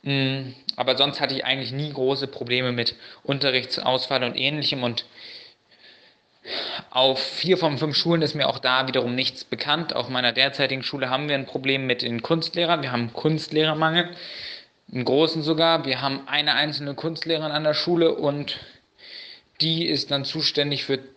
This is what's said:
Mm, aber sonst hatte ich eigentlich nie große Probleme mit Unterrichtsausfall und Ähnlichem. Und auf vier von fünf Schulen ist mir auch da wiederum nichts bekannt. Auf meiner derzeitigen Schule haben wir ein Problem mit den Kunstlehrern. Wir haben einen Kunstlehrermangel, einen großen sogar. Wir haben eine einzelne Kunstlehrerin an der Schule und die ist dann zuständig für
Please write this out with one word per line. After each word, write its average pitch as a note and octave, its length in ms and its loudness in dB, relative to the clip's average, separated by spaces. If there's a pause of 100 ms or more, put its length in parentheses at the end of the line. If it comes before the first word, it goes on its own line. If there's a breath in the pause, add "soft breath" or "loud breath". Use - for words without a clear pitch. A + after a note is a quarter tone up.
Mm, C3+ 480 0 (260)
aber B2+ 220 2
sonst - 240 2
hatte C3+ 140 0
ich - 100 -4
eigentlich C3 260 0
nie C#3+ 180 -2
große C3+ 380 0
Probleme B2 460 0
mit A#2 220 -2 (280 loud breath)
Unterrichtsausfall B2+ 1000 0
und A#2+ 100 -2
Ähnlichem. C#3 480 0
Und A#2 220 -2 (1900 loud breath)
auf C3 320 4
vier F3+ 340 0
von D#3 200 2
fünf D3 180 0
Schulen E3 260 4
ist D3+ 140 0
mir C3+ 140 2
auch C3 100 -4
da C3 300 2
wiederum B2 260 0
nichts - 300 -4
bekannt. D3 500 0
Auf B2 140 -2
meiner B2 240 0
derzeitigen C3+ 500 0
Schule C3 260 -4
haben C#3+ 200 0
wir C#3+ 60 2
ein C3+ 100 -2
Problem C3+ 420 -2
mit B2 140 0
den A#2 200 -2
Kunstlehrern. E3 600 0
Wir C3 100 -4
haben A#2+ 120 0
einen A#2 100 -6
Kunstlehrermangel, D#3 960 2 (840 loud breath)
einen B2+ 140 -2
großen D#3 380 4
sogar. D#3+ 420 2
Wir C3 160 0
haben C3+ 260 -4
eine D3 280 0
einzelne C#3+ 380 -2
Kunstlehrerin D#3 600 -2
an D3+ 100 -2
der D3+ 100 2
Schule E3 400 4
und C#3+ 460 -2 (1000 loud breath)
die D#3+ 280 0
ist C#3+ 240 -2
dann C#3 120 -2
zuständig D3 640 -2
für C3+ 140 0 (180)